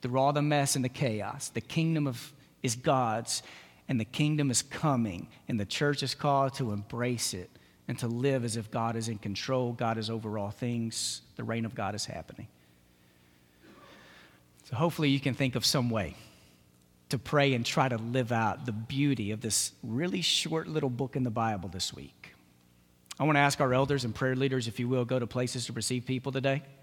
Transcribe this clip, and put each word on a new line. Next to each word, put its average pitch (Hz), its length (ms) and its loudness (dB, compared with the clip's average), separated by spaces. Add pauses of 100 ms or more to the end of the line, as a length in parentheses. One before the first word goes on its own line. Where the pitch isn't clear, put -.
Through 123 160 0
all 139 160 6
the 147 80 4
mess 147 340 4
and 131 80 2
the 127 60 0
chaos, 110 580 -2
the - 140 -6
kingdom 160 440 0
of, - 280 -6 (280)
is 120 140 0
God's, 123 680 0 (460)
and 131 100 2
the 107 60 0
kingdom 147 460 2
is 117 100 4
coming, 117 680 0 (200)
and 123 100 0
the 101 60 0
church 147 380 0
is 127 120 -2
called 139 400 2
to 127 160 -2
embrace 117 600 -2
it 90 180 -10 (380)
and 123 100 -4
to 120 100 -2
live 127 360 2
as 117 120 -2
if 110 140 -6
God 113 260 -2
is 113 120 -4
in 110 100 -6
control, 120 540 -2
God 113 260 -2
is 107 100 -4
over 110 300 -4
all 101 120 -4
things, 117 680 -4 (160)
the 117 80 -8
reign 113 220 -2
of 104 80 -8
God 101 200 -4
is 101 120 -6
happening. - 420 -12 (2250)
So - 120 -8
hopefully 156 340 2
you 135 100 4
can 135 140 0
think 131 200 0
of 120 120 0
some 123 240 4
way 101 240 -2 (960)
to - 80 0
pray 139 340 4
and 120 140 0
try 135 240 2
to 120 80 0
live 117 340 0
out 113 320 0
the 123 80 -4
beauty 127 600 0
of 110 100 -6
this - 300 -2 (100)
really 170 400 -2
short 160 440 0
little 151 220 0
book 127 260 -4
in 131 100 0
the 123 60 0
Bible 107 380 0
this 87 240 -6
week. - 420 -16 (840)
I 139 40 4
wanna 147 160 6
ask 143 200 4
our 131 140 4
elders 135 300 2
and 110 100 -4
prayer 131 200 0
leaders, 131 320 0
if 113 140 -6
you 120 80 0
will, 127 160 2
go 127 140 0
to 120 80 0
places 123 400 -2
to 120 80 -10
receive 120 320 -2
people 131 260 -2
today. 135 300 0 (200)